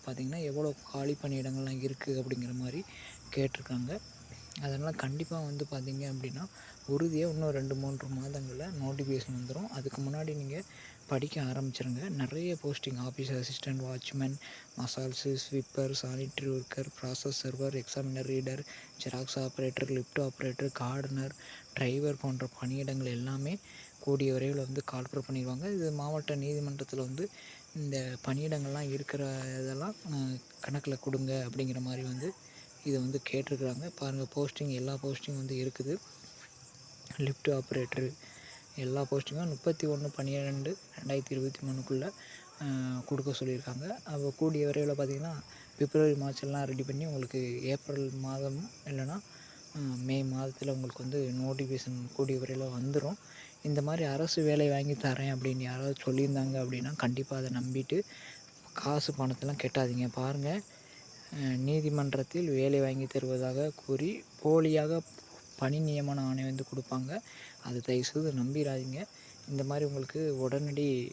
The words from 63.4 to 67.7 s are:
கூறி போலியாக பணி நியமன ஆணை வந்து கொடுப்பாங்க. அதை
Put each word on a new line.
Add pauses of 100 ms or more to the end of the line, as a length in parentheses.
கூறி (200)
போலியாக (560)
பணி
நியமன
ஆணை
வந்து
கொடுப்பாங்க. (460)
அதை